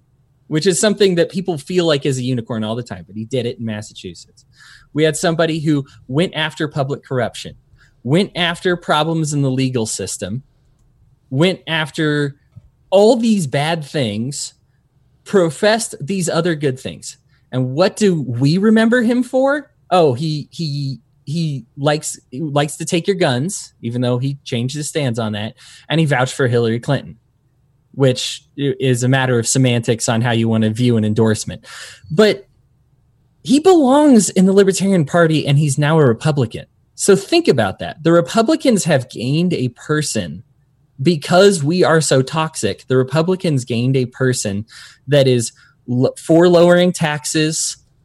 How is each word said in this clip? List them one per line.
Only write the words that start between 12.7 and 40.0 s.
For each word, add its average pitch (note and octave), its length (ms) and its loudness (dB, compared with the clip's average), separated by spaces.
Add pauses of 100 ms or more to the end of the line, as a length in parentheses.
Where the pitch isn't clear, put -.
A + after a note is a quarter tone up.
all G#3+ 280 4
these A3 300 0
bad D3 380 -2
things, B2 680 -6 (720)
professed G#3 760 0
these F3+ 300 -4
other E3+ 240 0
good C#3+ 260 -4
things. - 380 -14 (320)
And B2+ 240 -4
what F#3 220 0
do F#3 260 2
we C3+ 340 0
remember A3 460 4
him A#3+ 200 0
for? C4+ 480 -2 (200)
Oh, E3 240 4
he, D3+ 360 -6
he, C#3+ 500 -8 (240)
he D3 400 -6 (120)
likes, D3+ 420 -2 (120)
he B2+ 100 -10
likes D3 380 -2
to E3 60 -8
take E3 220 -2
your G3 100 0
guns, D#3 640 -2
even A#2 180 -6
though B2 180 0
he C#3 260 -6
changed B2+ 300 -6
his D3 140 -8
stance C3 300 -4
on A2 140 -4
that, G#2 220 -8 (340)
and D#3 120 0
he D#3+ 60 2
vouched C3 280 0
for C3+ 140 0
Hillary A#2 320 0
Clinton, A#2+ 360 -4 (760)
which - 520 -2 (140)
i-, C#3 220 -2
is B2+ 240 0
a B2 40 2
matter B2+ 300 2
of A2+ 80 -2
semantics A#2+ 600 0
on A2+ 120 0
how A#2+ 120 0
you A2+ 160 2
wanna A2 220 2
view A#2 260 0
an G#2+ 80 0
endorsement. G#2+ 600 -2 (460)
But G3+ 380 2 (960)
he B3+ 160 2
belongs D4 680 4
in F#3 160 2
the F#3+ 60 4
Libertarian F#3+ 520 2
Party, D#3+ 420 2
and C#3+ 120 2
he's D3 200 0
now D3 220 2
a C#3+ 60 6
Republican. A#2+ 600 -2 (300)
So - 180 4
think E4 320 0
about A#2+ 320 0
that. F2 240 -10
The E3 100 2
Republicans A3+ 720 2
have C#3+ 260 0
gained D#3 420 -2
a B2+ 180 -2
person G#2+ 720 -6 (580)